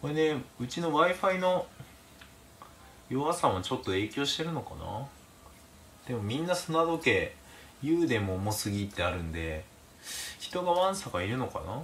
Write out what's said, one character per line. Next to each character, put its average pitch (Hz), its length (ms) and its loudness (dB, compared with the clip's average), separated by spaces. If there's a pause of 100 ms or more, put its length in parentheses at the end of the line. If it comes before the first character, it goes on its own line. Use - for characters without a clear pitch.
こ 143 80 -4
れ 147 60 -2
ね、 151 280 2 (180)
う 123 60 -2
ち 147 140 -6
の 165 100 0
Wi-Fi 180 480 4
の 185 260 2 (1400)
弱 143 240 0
さ - 160 2
も 95 120 2
ち - 100 -6
ょ 127 60 -2
っ - 60 -2
と 98 100 -2
影 101 160 0
響 139 180 -2
し - 100 0
て 160 60 -2
る 165 100 -2
の 143 80 -4
か - 140 -10
な。 139 320 -6 (1000)
で 127 60 -4
も 110 80 -2
み 110 160 -2
ん 165 80 -2
な 180 100 2
砂 165 280 2
時 165 200 0
計、 - 320 2 (480)
言 165 160 4
う 165 80 4
で 120 100 4
も 95 160 0
重 98 160 0
す - 180 -2
ぎ 101 180 0
っ - 20 -6
て 87 160 -2
あ 90 80 2
る 87 100 -4
ん 82 80 -4
で、 80 340 -4 (760)
人 - 220 -4
が 180 100 4
わ 185 180 6
ん 196 60 -2
さ 202 140 -8
か 90 120 -2
い 95 60 -2
る 123 100 -2
の 123 80 -2
か - 140 -6
な。 101 220 -6